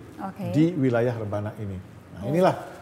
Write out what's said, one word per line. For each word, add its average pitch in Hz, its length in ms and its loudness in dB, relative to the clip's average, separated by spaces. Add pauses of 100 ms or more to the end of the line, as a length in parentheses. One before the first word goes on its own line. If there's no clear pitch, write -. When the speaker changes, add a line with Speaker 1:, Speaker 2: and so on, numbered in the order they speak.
(160)
Speaker 1:
Oke. 190 400 -6
Speaker 2:
di 165 160 6
wilayah 127 400 2
Rebana 104 480 -4
ini. 98 160 -6 (400)
Nah, 92 80 -10
Speaker 1:
Oh. 104 80 -4
Speaker 2:
inilah 180 240 6 (260)